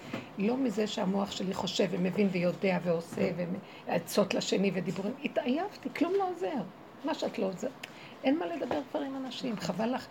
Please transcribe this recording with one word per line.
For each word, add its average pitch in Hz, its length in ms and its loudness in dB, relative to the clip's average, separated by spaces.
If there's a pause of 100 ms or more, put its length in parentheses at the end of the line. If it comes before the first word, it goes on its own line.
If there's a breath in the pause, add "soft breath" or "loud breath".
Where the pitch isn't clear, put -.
(380 loud breath)
לא 220 180 4
מזה 220 300 2
שהמוח 196 440 0
שלי 190 240 -2
חושב 190 360 2
ומבין 190 420 4
ויודע 175 500 2
ועושה 180 480 2 (560 loud breath)
ועצות 190 480 4
לשני 202 400 4
ודיבורים. 190 380 -2 (120)
התעייפתי, 302 720 0
כלום 339 220 2
לא 381 120 2
עוזר. 349 320 -2 (420)
מה 302 100 0
שאת - 240 -4
לא 208 80 2
עוזר. 190 220 -4 (560 loud breath)
אין 277 140 6
מה 349 80 0
לדבר 294 320 -2 (120)
כבר 302 100 -2
עם 269 160 -4
אנשים, 254 400 -4
חבל 226 380 0
לך. - 160 -4